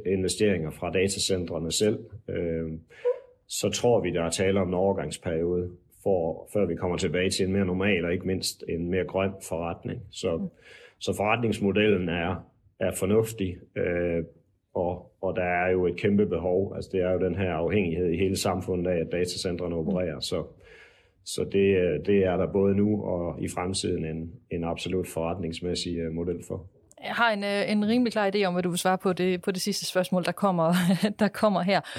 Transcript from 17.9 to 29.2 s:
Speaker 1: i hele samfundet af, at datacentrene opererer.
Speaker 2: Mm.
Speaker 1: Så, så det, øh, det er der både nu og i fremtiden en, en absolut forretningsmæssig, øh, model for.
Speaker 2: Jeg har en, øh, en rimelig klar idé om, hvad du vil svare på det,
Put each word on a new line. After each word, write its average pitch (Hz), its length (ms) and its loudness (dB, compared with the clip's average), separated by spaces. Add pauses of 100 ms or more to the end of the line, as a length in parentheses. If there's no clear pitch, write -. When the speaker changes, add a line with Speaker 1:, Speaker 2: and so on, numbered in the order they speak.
Speaker 1:
i 82 80 0
hele 95 200 0
samfundet 90 540 -2
af, 85 80 0
at 82 120 -4
datacentrene 87 640 -2
opererer. 92 400 -2
Speaker 2:
Mm. - 60 -10
Speaker 1:
Så, 80 220 -4 (800)
så - 180 -4
det, 98 340 4
øh, 85 280 2
det 101 180 6
er 90 140 2
der 90 140 2
både 98 240 4
nu 104 280 2
og 87 400 -4
i 101 40 -2
fremtiden 90 580 -2
en, 82 260 -6 (200)
en 85 120 -4
absolut 87 440 -2
forretningsmæssig, 85 880 -4
øh, 82 140 -4
model 85 360 -4
for. - 180 -8 (380)
Speaker 2:
Jeg 208 100 -6
har 233 180 2
en, 202 120 -2
øh, 202 280 0
en 208 160 2
rimelig 233 260 2
klar 202 220 2
idé 208 80 2
om, 180 100 2
hvad 180 100 0
du 180 60 0
vil 175 100 -2
svare 185 180 4
på 185 160 0
det, 180 280 0